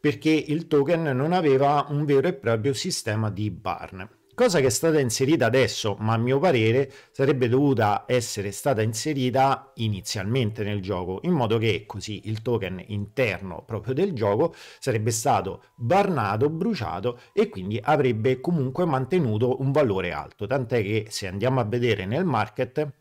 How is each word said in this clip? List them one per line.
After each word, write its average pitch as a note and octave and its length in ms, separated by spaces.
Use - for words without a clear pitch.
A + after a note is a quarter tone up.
Perché D3 280
il D#3 380
token D#3 360
non C#3+ 300
aveva C#3+ 560
un D3 160
vero C#3+ 240
e F3 40
proprio A#2 400
sistema A2 560
di G2+ 220
burn. F2 560
Cosa F#3+ 280
che C3 60
è - 40
stata D#3 260
inserita C3+ 480
adesso, A2+ 540
ma G#2+ 140
a A2+ 40
mio B2+ 220
parere C3+ 500
sarebbe C3+ 380
dovuta A#2 580
essere A#2 440
stata A#2 300
inserita C3 920
inizialmente G#2+ 880
nel G#2 180
gioco, F#2 420
in F3+ 100
modo A#2 240
che A2 280
così G2+ 440
il A2 120
token F#2 460
interno G2 800
proprio A2 280
del F3+ 200
gioco A2+ 420
sarebbe A2+ 320
stato G2+ 520
burnato, A#2+ 720
bruciato B2 720
e A3+ 160
quindi G2+ 340
avrebbe C3 560
comunque D#3 460
mantenuto C3 760
un C3+ 120
valore F#2+ 400
alto, D2 340
tant'è B2 340
che G#2 280
se - 180
andiamo A#2 320
a A#2+ 60
vedere A2 400
nel B2 180
market C3 640